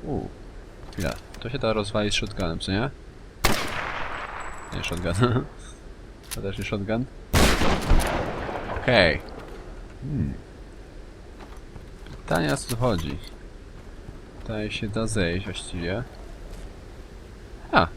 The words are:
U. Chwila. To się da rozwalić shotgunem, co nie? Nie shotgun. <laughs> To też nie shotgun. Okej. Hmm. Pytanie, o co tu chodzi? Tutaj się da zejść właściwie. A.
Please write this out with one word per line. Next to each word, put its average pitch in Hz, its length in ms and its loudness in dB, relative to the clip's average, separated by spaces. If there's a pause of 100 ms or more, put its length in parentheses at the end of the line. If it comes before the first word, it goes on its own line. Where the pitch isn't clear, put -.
U. 131 160 0 (720)
Chwila. - 180 0 (300)
To - 100 -6
się 131 80 -2
da 110 140 4
rozwalić 104 420 2
shotgunem, 90 440 0
co - 140 0
nie? 113 180 4 (1900)
Nie - 80 -2
shotgun. 87 300 0
<laughs> 123 300 4 (880)
To - 80 -4
też 98 160 -2
nie 101 60 -2
shotgun. 110 400 0 (1800)
Okej. 92 380 8 (840)
Hmm. 123 320 0 (1900)
Pytanie, 156 300 2
o 139 40 2
co - 140 -4
tu 117 100 0
chodzi? 85 380 2 (1200)
Tutaj 107 300 -4
się - 180 -4
da 110 180 2
zejść 95 380 2
właściwie. 90 580 -2 (1700)
A. 254 140 8 (100)